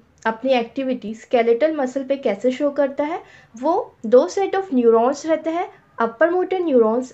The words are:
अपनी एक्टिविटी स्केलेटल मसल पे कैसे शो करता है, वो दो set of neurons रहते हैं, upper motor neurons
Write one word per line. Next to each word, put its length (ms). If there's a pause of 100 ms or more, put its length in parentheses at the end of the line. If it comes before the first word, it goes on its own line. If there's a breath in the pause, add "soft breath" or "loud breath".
(260)
अपनी 280
एक्टिविटी 640
स्केलेटल 600
मसल 280
पे 140
कैसे 340
शो 200
करता 320
है, 160 (360 loud breath)
वो 400 (100)
दो 140 (100)
set 260
of 180
neurons 520
रहते 240
हैं, 180 (340 loud breath)
upper 300
motor 280
neurons 540